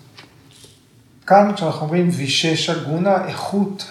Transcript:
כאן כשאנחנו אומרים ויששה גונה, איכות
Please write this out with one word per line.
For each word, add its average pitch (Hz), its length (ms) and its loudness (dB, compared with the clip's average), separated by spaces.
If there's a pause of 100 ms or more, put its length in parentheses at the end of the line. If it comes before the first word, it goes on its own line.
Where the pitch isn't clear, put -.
(1300)
כאן 208 280 6
כשאנחנו 156 320 -4
אומרים 175 260 0
ויששה 151 720 -2
גונה, 185 400 0
איכות 196 680 -4